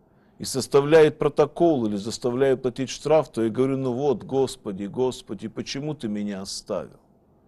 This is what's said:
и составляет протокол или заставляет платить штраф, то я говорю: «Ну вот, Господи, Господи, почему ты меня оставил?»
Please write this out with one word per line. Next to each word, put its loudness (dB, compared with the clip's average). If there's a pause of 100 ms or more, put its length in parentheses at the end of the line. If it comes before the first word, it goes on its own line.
(380)
и -12
составляет 4
протокол 2
или -2
заставляет 0
платить -4
штраф, 0
то -4
я 0
говорю: 0
«Ну -4
вот, -2
Господи, -4
Господи, -6
почему -8
ты -8
меня -6
оставил?» -10 (480)